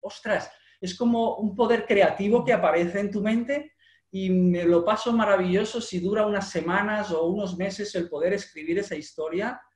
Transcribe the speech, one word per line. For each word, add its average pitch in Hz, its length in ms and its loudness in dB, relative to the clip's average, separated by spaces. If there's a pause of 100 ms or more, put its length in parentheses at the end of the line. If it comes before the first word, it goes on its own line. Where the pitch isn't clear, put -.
ostras, 202 480 -4 (320)
es 180 160 -6
como 233 420 2
un 208 180 -2
poder 226 280 2
creativo 202 600 4
que 247 80 2
aparece 175 480 2
en 202 100 -2
tu 202 100 -4
mente 233 520 -2 (420)
y 190 140 -2
me 180 360 4
lo 170 200 6
paso 214 300 0
maravilloso 208 680 2
si 185 180 -6
dura 208 280 0
unas 202 240 -2
semanas 196 640 -2
o 165 160 0
unos 185 280 -4
meses 196 380 -6
el 170 160 -4
poder 165 240 -2
escribir 170 440 -6
esa 190 160 -8
historia 165 640 -6 (180)